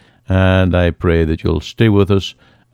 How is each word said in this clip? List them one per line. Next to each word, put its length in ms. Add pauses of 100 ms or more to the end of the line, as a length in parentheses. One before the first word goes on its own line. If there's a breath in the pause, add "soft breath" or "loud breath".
(280 soft breath)
And 460
I 160
pray 340
that 200
you'll 160
stay 280
with 220
us 240 (400 soft breath)